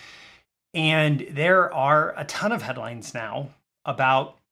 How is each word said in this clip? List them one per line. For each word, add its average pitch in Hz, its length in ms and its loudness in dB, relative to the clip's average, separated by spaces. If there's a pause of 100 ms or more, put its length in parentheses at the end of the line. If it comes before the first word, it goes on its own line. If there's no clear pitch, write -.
(720)
And 156 560 2
there 170 420 2
are 151 460 2
a 147 80 -8
ton - 260 -4
of 208 120 -4
headlines 117 500 -10
now 120 360 -8 (360)
about 165 540 0 (120)